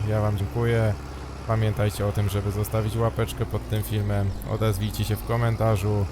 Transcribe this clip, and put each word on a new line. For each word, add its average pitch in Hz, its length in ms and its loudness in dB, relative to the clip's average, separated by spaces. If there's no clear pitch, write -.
ja 107 120 2
wam 104 180 2
dziękuję. 113 560 2
Pamiętajcie 107 600 2
o 101 60 2
tym, 101 160 0
żeby 98 220 0
zostawić 107 460 0
łapeczkę 113 500 0
pod - 220 -4
tym 107 140 0
filmem. 101 480 0
Odezwijcie 107 540 0
się 104 120 0
w - 100 -6
komentarzu. 110 840 2